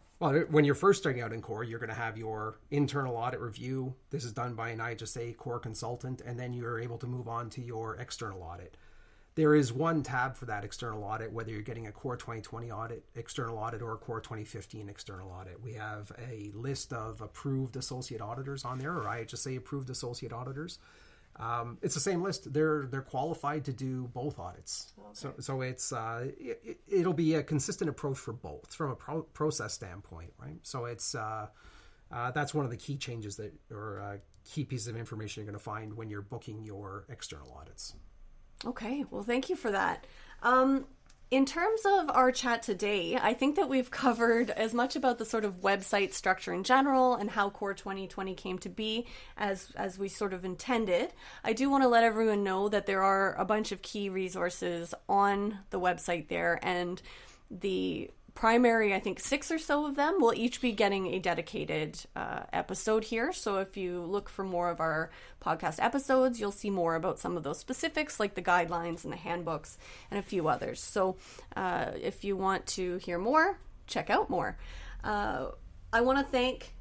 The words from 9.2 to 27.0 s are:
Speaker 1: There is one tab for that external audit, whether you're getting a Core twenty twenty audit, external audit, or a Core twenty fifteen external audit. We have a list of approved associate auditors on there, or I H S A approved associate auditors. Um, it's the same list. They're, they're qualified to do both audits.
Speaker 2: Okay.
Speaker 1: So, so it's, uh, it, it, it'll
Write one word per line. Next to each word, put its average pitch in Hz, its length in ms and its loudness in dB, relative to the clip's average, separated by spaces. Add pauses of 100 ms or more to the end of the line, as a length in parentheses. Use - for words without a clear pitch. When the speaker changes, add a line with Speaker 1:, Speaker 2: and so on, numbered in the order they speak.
Speaker 1:
There 151 220 8
is 131 180 6
one 156 300 2
tab 131 320 -2
for 131 100 -12
that 104 180 -6
external 107 400 -8
audit, 110 280 -6
whether 113 180 -6
you're 107 140 -6
getting 113 240 -8
a 104 40 -12
Core 123 260 -6
twenty 113 240 -8
twenty 117 280 -10
audit, 113 340 -8 (120)
external 117 420 -6
audit, 110 240 -4
or 113 120 -6
a 107 40 -8
Core 113 240 -6
twenty 107 220 -8
fifteen 104 460 -12
external 95 420 -12
audit. 92 280 -14
We 113 140 -10
have 107 460 -10
a 110 340 -10
list 131 400 -6
of 113 280 -6
approved 131 540 -2
associate 127 460 -6
auditors 135 420 -6
on 127 140 -4
there, 143 160 -4
or 117 160 -2
I 117 120 -2
H 113 120 -10
S 120 140 -6
A 131 80 -4
approved 131 340 -6
associate 120 440 -6
auditors. 135 440 -8 (600)
Um, 117 440 -2
it's 143 120 2
the 151 80 0
same 180 200 2
list. 180 300 -2
They're, 151 400 4
they're 135 100 -2
qualified 147 640 -2
to 135 80 -2
do 127 400 -4
both 135 240 -4
audits. - 600 -10
Speaker 2:
Okay. - 140 -18
Speaker 1:
So, - 260 -10
so 135 220 -2
it's, 127 320 -4
uh, 117 340 -4 (100)
it, - 240 -8
it, - 180 -12 (100)
it'll 180 240 6